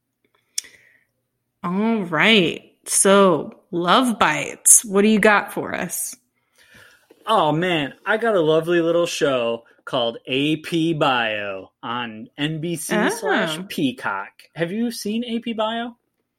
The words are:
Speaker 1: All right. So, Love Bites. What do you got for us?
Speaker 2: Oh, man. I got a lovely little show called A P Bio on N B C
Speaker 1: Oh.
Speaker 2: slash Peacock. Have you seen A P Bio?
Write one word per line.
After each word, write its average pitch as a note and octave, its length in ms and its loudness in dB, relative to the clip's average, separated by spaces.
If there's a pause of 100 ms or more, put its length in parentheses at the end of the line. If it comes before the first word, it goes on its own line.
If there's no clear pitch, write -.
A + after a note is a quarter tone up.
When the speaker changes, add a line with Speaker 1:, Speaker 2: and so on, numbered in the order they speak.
(1600)
Speaker 1:
All G#3 400 -2
right. F3 600 2 (220)
So, G3 760 4 (120)
Love G3+ 460 2
Bites. - 640 2
What G3+ 200 2
do G#3+ 60 4
you A3 100 4
got G#3 340 4
for - 220 -6
us? - 400 -8 (1120)
Speaker 2:
Oh, F#3 240 4
man. D#3 420 0 (120)
I G#3 120 2
got A3 180 0
a F3+ 60 4
lovely D#3+ 400 2
little E3+ 240 2
show B2 600 -2 (200)
called A#2 320 -4 (100)
A D3 300 0
P E3 360 -2
Bio A2 800 -2 (100)
on A#2 560 -8
N D#3 240 -6
B E3+ 140 -6
C E3+ 200 -6
Speaker 1:
Oh. G#3+ 140 0
Speaker 2:
slash A#3 500 -4 (100)
Peacock. A2 600 -4 (260)
Have E3+ 160 -4
you A3+ 200 -4
seen A3+ 340 -6
A A#3 140 -6
P A#3 140 -8
Bio? A3+ 420 -4 (440)